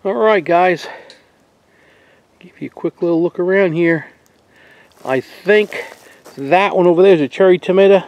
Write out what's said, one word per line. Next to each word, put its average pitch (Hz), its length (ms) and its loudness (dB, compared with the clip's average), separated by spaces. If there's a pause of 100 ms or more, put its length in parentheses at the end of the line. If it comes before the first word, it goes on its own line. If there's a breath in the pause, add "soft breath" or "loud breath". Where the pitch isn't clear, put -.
All 196 80 -4
right, 220 320 0
guys. 175 420 0 (1500 loud breath)
Give - 220 -20
you 139 60 -12
a - 20 -14
quick - 320 -10
little 170 220 -2
look 170 160 -6
around 185 340 -2
here. 165 340 -2 (960 soft breath)
I 131 160 -4
think - 640 -4 (540 loud breath)
that 165 400 -2
one 180 80 2
over 175 160 4
there 196 140 6
is 156 60 -2
a 135 60 -2
cherry 185 300 2
tomato. 190 500 2